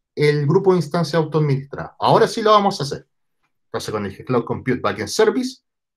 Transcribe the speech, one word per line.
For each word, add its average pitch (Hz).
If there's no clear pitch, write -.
el 147
grupo 185
de 180
instancia 165
autoadministrada. 151
Ahora 170
sí 226
lo 214
vamos 202
a -
hacer. 143
Entonces, -
con 104
el 95
G -
Cloud 123
Compute 113
Backend 101
Service, 247